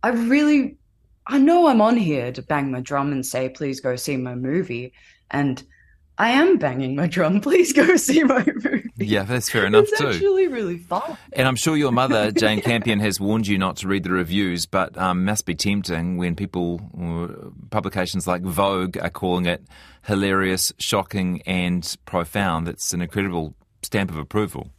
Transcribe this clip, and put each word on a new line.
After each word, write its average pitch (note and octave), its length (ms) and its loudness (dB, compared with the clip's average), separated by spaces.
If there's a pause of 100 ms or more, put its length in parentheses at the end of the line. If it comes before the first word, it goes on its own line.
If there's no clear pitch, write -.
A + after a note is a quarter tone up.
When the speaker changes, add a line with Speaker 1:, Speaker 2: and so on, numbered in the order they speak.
Speaker 1:
I G#3+ 80 2
really, C4+ 640 2 (500)
I C#4 120 0
know E4 300 8
I'm A#3+ 120 6
on A3+ 160 6
here C#3+ 360 0
to B2+ 100 -10
bang C#3 280 -2
my C3 100 -4
drum C#3 320 -2
and C3 120 -4
say, C3 240 -2
"Please C3 320 -6
go B2+ 160 -2
see C3+ 220 -4
my B2+ 160 -6
movie." B2+ 580 -4 (380)
And C#3 320 -2 (560)
I A3+ 120 2
am D#4 260 4
banging C3 400 -2
my D#3 120 0
drum. F3+ 320 2
<laughs> A#3+ 80 -4
Please F4 260 4
go D#4+ 220 6
see D4 280 2
my B3+ 220 2
movie. - 380 -4 (120)
Speaker 2:
Yeah, G2+ 280 0
that's A#2+ 260 -4
fair G#2 160 2
enough - 220 6
Speaker 1:
It's G#4+ 120 0
Speaker 2:
too. - 80 0
Speaker 1:
actually F#4+ 400 2
really G3+ 300 -6
fun. G#3+ 400 -6 (160)
Speaker 2:
And C3 120 2
I'm C3 100 2
sure D#3+ 200 0
your C#3+ 160 2
mother, A#2 380 2
Speaker 1:
<laughs> - 20 -6
Speaker 2:
Jane G#2+ 260 2
Speaker 1:
Yeah. G2 60 -6
Speaker 2:
Campion, A2+ 360 0
has G#2 200 0
warned G#2 260 0
you G2+ 120 2
not F#2 200 0
to F#2+ 100 -6
read G2 160 0
the F#2 80 -4
reviews, F2+ 520 0
but, - 320 -2
um, F#2 300 0
must G#2+ 180 -2
be F2 100 -4
tempting F2+ 600 -2
when F2 180 -2
people, F2 460 -4 (180)
uh, E2+ 520 -8 (200)
publications F#2+ 560 -4
like F2+ 160 -2
Vogue F#2 560 0
are E2+ 120 -4
calling F2+ 360 -2
it F2 160 -2 (420)
hilarious, F#2+ 760 0
shocking, F#2+ 640 -2
and F2+ 540 -4 (100)
profound. E2+ 600 -2
It's - 260 -8
an F2+ 80 -6
incredible F2 520 -4 (280)
stamp G2 280 -4
of E2 60 -10
approval. F#2+ 640 -6